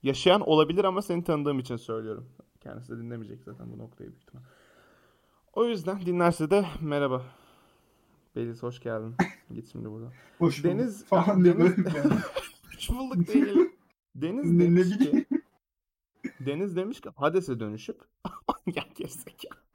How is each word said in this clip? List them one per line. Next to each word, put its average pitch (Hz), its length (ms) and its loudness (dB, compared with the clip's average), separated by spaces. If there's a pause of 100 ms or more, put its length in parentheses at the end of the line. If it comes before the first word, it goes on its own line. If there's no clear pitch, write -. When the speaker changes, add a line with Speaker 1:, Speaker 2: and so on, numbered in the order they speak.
Speaker 1:
Yaşayan 180 380 4
olabilir 160 420 4
ama 190 180 0
seni 175 220 -2
tanıdığım 147 360 0
için 123 160 -6
söylüyorum. 113 540 -8 (320)
Kendisi 123 300 -16
de 117 60 -10
dinlemeyecek 117 460 -12
zaten 120 300 -16
bu 117 40 -16
noktayı 117 320 -18
büyük - 140 -20
ihtimal. 127 200 -20 (1080)
O 220 120 2
yüzden 196 400 -4
dinlerse 170 460 2
de 202 140 4 (160)
merhaba. 143 400 -2 (1120)
Beliz, 117 280 -8
hoş 123 160 -10
geldin. 113 360 -8 (180)
Speaker 2:
<laughs> - 200 -20
Speaker 1:
Git 113 180 -16
şimdi 110 200 -12
buradan. 113 200 -14 (280)
Speaker 2:
Hoş 147 240 0
bulduk 170 140 2
Speaker 1:
Deniz, 233 280 -6
Speaker 2:
falan 185 380 4
diye 175 140 8
Speaker 1:
Deniz 180 200 6
Speaker 2:
böyle 175 200 0
yani. 143 160 2
Speaker 1:
<laughs> - 640 -6
Hoş - 140 -14
bulduk 247 380 -2
değil. 208 280 2 (600)
Deniz 170 360 -2
Speaker 2:
Ne, 170 120 6
ne 170 140 6
Speaker 1:
demiş 185 200 2
ki, - 20 -4
Speaker 2:
bileyim. - 260 2 (1120)
Speaker 1:
Deniz 156 360 -4
demiş 196 260 -6
ki - 140 -14
Hades'e 147 440 0
dönüşüp 107 420 -10 (340)
<laughs> - 300 -6 (100)
ya - 80 -6 (120)
gerizekalı. - 640 -16 (160)